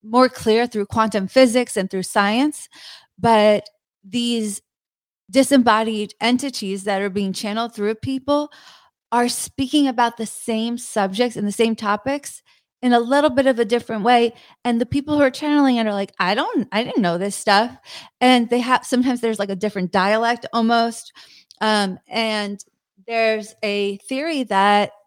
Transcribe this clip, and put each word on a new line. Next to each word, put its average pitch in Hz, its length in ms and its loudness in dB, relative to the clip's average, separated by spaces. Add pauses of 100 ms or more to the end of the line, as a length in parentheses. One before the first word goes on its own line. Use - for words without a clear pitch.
more 247 220 4
clear 226 380 0
through 208 180 -4
quantum 214 420 -2
physics 247 480 2
and 190 140 -2
through 190 140 -4
science. 220 680 0 (480)
But 208 500 4 (360)
these 226 580 -4 (680)
disembodied 226 920 2
entities 233 640 -2
that 196 180 -2
are 202 80 -2
being 190 240 -2
channeled 226 400 -6
through 214 220 -4
people 269 560 -2 (600)
are 240 160 2
speaking 277 600 -2
about 233 300 0
the 220 100 -8
same 233 500 -6
subjects 220 580 -4
and 208 120 -4
the 202 40 -4
same 226 240 0
topics 226 680 -6 (400)
in 247 100 4
a 240 60 6
little 277 320 2
bit 254 160 2
of 254 100 2
a 233 80 0
different 226 380 -4
way. 233 300 4 (300)
And 240 160 0
the - 60 0
people 294 320 -2
who 294 60 4
are 262 80 4
channeling 285 460 2
it 226 100 0
are 208 60 -2
like, 196 260 -6
"I 185 160 0
don't, 330 360 -2
I 214 120 -2
didn't 285 180 -2
know 175 160 0
this 196 180 -4
stuff." 226 400 2 (460)
And 247 260 4
they 240 120 0
have, 247 260 0
sometimes 254 360 0
there's, 220 180 -2
like, 202 100 -4
a 196 60 -4
different 190 360 -4
dialect 226 640 0
almost. 233 600 0 (480)
Um, 208 360 0 (100)
and 208 560 -6 (440)
there's 220 560 -2
a 202 340 -4 (100)
theory 285 360 -4
that 202 480 2 (160)